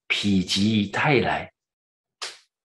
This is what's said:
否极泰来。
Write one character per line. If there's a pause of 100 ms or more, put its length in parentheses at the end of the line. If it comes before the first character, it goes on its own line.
否
极
泰
来。 (1200)